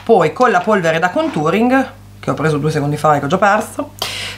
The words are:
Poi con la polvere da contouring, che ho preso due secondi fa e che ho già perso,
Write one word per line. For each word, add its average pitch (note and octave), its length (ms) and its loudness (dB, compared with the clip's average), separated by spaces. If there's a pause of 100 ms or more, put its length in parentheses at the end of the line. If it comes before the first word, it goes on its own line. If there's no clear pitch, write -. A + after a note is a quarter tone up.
Poi E3 300 4
con B3 180 2
la F#3 100 2
polvere E3+ 380 0
da F3+ 120 0
contouring, A#3+ 840 0 (340)
che C#3 60 -2
ho - 20 -6
preso D3 240 0
due D3 140 -2
secondi D3 240 -2
fa D3+ 180 2
e C#3 60 0
che C#3+ 60 -4
ho - 20 -4
già C#3 100 0
perso, A3 540 -2 (460)